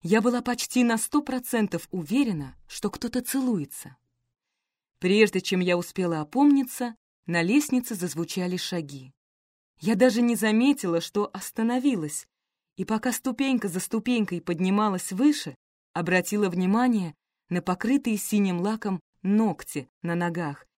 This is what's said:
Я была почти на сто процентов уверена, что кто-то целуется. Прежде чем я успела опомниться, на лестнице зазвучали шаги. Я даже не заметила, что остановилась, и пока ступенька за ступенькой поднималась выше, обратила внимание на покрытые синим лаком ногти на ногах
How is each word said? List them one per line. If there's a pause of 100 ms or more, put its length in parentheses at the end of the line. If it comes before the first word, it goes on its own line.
Я
была
почти
на
сто
процентов
уверена, (120)
что
кто-то
целуется. (1000)
Прежде
чем
я
успела
опомниться, (300)
на
лестнице
зазвучали
шаги. (680)
Я
даже
не
заметила,
что
остановилась, (480)
и
пока
ступенька
за
ступенькой
поднималась
выше, (380)
обратила
внимание (340)
на
покрытые
синим
лаком (240)
ногти (140)
на
ногах (120)